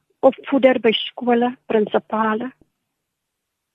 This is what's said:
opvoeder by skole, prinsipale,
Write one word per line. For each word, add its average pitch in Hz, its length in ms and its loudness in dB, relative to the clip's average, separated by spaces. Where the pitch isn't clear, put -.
opvoeder 254 600 2
by 220 120 2
skole, 240 760 -2
prinsipale, 220 880 -2